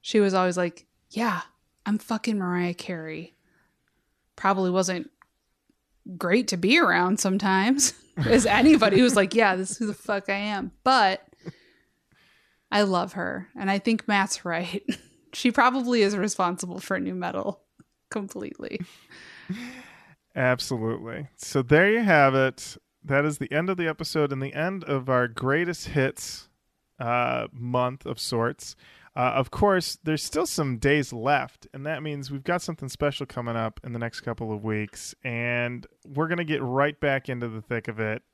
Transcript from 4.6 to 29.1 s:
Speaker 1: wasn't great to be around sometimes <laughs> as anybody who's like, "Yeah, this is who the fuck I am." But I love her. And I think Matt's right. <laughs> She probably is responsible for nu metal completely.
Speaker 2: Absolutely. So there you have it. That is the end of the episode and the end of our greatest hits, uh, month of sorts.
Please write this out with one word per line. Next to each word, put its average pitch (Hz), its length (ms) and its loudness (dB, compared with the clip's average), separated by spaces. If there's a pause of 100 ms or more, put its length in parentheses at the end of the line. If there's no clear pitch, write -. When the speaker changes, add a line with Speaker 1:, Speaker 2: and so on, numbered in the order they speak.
Speaker 1:
wasn't 185 400 0 (1080)
great 196 300 2
to 190 100 -2
be 208 200 4
around 185 420 4
sometimes 196 760 2 (120)
<laughs> - 120 -16
as 208 260 4
anybody 226 540 6
who's 254 180 6
like, 196 180 4
"Yeah, 208 220 4
this 190 140 -4
is - 80 -10
who 226 80 -2
the 208 80 -4
fuck 196 340 -6
I 196 60 0
am." 202 380 -4 (100)
But 220 440 4 (1400)
I 208 120 4
love 190 320 0
her. 185 420 -6
And 190 140 -4
I 196 80 2
think 220 280 0
Matt's 202 380 0
right. 175 440 -4
<laughs> 233 60 -2 (420)
She 247 140 2
probably 247 520 4
is 196 140 2
responsible 180 600 -2
for 185 220 -4
nu 185 120 -4
metal 185 480 -6 (480)
completely. - 680 -10 (1600)
Speaker 2:
Absolutely. 123 1000 -4
So - 260 -2
there 156 280 6
you 226 120 2
have 147 320 6
it. 131 420 0 (280)
That 143 200 2
is 151 140 -2
the 127 140 -6
end 160 160 0
of 190 80 -2
the 170 120 -2
episode 151 440 -2
and 135 100 -6
the 135 120 -8
end 175 300 -4
of 135 240 -4
our 123 200 2
greatest 147 600 -2
hits, - 600 -4 (500)
uh, 120 540 -2
month 123 540 -2
of 120 120 -8
sorts. - 580 -4 (400)